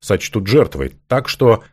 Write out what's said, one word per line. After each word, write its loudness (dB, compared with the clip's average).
сочтут -4
жертвой, 0
так -2
что 2